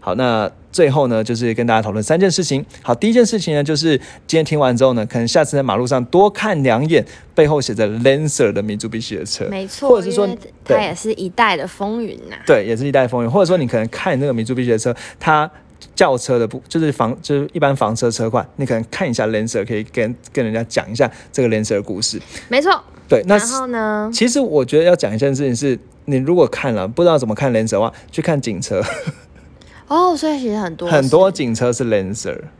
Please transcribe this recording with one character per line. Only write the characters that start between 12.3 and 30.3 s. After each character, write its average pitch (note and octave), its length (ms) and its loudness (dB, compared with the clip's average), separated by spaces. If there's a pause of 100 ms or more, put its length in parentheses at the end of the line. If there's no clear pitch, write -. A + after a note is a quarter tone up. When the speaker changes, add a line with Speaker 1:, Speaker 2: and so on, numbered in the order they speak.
Speaker 2:
啊。 G2+ 60 -16 (100)
Speaker 1:
对。 A2+ 180 4
对， - 20 -6
也 A2+ 100 -2
是 C3 100 -4
一 C#3+ 60 -2
代 C3 160 4
风 A#2+ 160 -2
云。 A2+ 60 -2
或 F3+ 100 2
者 F#3 60 6
说 F3+ 100 2
你 C#3+ 100 0
可 A#2 100 -2
能 A2+ 120 0
看 D3 320 -4
那 C#3+ 60 -2
个 C#3 60 0
Mitsubishi A#2+ 380 -2
的 A2+ 80 4
车， A#2+ 160 -2 (240)
它 D#3 320 2 (440)
轿 D3+ 220 4
车 B2 220 0
的 A#2 80 0
不-， B2+ 220 -10
就 E3 100 -4
是 D#3 140 0
房-， A#2+ 280 -2
就 C#3+ 200 -2
是 D3 120 -6
一 F3 60 -6
般 C#3 160 2
房 A2+ 220 0
车 A#2 140 0
车 A2+ 180 -4
款， A2+ 180 -2 (100)
你 C#3 80 -4
可 B2+ 100 -2
能 A2+ 160 -2
看 F#3 180 -4
一 A#2+ 40 -2
下 A2 140 -2
Lancer， A2 400 -2
可 A#2 80 -6
以 G#2+ 100 -4
跟， A#2 300 -4 (180)
跟 C3 120 -2
人 A2 80 -2
家 A2+ 120 -2
讲 F#2 260 -4
一 A2 40 -8
下 A2+ 160 0 (220)
这 C3+ 100 -2
个 A#2+ 60 2
Lancer A2 260 0
的 G2+ 80 0
故 G2 180 -8
事。 - 200 -6 (280)
Speaker 2:
没 B3 120 2
错。 F4+ 120 4 (360)
Speaker 1:
对， A2+ 180 4
那 G3+ 100 6
Speaker 2:
然 G#3 120 2
后 C4 180 -4
呢？ G#3+ 460 -4
Speaker 1:
其 A#3 160 0
实 B3 120 0
我 D#3 240 0
觉 D3 140 2
得 E3 60 4
要 F3 100 6
讲 A2 200 -2
一 A2 40 -2
件 C#3 160 2
事 C3+ 80 -4
情 C3 120 0
是， B2+ 240 -2 (260)
你 C#3 120 -2
如 C3+ 180 0
果 E3 120 6
看 B2+ 280 -4
了， F#2+ 120 -2
不 A#2+ 160 -2
知 F3 60 6
道 D#3+ 100 4
怎 B2 80 -2
么 G#2+ 80 -2
看 C3 180 0
Lancer A2 200 0
的 G2+ 80 0
话， A2+ 120 0 (180)
去 - 120 -6
看 D3+ 180 0
警 G#2 200 -6
车。 G2 220 -2 (1040)
Speaker 2:
哦， E4+ 280 2
所 D#4 140 -2